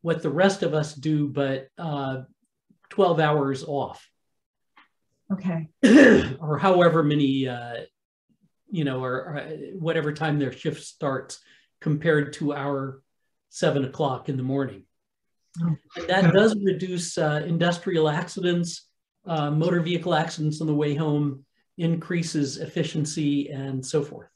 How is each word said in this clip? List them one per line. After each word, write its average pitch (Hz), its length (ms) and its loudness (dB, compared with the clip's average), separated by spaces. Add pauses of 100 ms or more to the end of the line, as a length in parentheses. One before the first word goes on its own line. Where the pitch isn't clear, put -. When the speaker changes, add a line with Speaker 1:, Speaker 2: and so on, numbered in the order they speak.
Speaker 1:
what 165 220 -2
the 156 80 0
rest 190 320 2
of 151 100 0
us 151 220 -2
do, 151 320 0
but, 135 400 -2 (100)
uh, 139 460 -6 (640)
twelve 175 300 4
hours 143 440 0
off. - 460 -8 (1200)
Speaker 2:
Okay. 170 360 -4 (160)
Speaker 1:
<clears throat> 240 560 8
Or 151 180 -4
however 175 460 6
many, 139 440 2
uh, 120 340 -8 (880)
you 175 160 -4
know, 131 180 -4
or, 127 100 -4
or 143 380 -8 (260)
whatever 156 360 -2
time 151 260 -2
their 131 120 -2
shift 147 320 -8
starts - 560 -6 (420)
compared 151 520 0
to 143 200 -4
our 139 480 -6 (480)
seven 143 360 0
o'clock 131 440 -4
in 135 80 -2
the 127 60 -4
morning. 127 400 -4 (800)
Speaker 3:
Oh. 165 140 0 (220)
Speaker 1:
And 170 100 -8
that 180 260 6
does 214 300 6
reduce, 180 540 -2
uh, 151 280 0
industrial 170 640 0
accidents, 175 760 -4 (380)
uh, 151 260 -2
motor 170 300 2
vehicle 170 320 -2
accidents 156 480 -2
on 160 60 -4
the 147 80 0
way 147 200 0
home, 147 480 -2 (340)
increases 165 800 -2
efficiency 151 920 -4
and 135 360 -8
so 147 180 -2
forth. - 320 -14